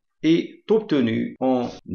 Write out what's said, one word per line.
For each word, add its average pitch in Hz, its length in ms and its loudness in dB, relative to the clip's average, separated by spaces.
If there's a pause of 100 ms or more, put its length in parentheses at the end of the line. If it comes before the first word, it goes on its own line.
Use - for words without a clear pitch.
(240)
est - 460 0
obtenue 120 680 0
en 127 300 0 (260)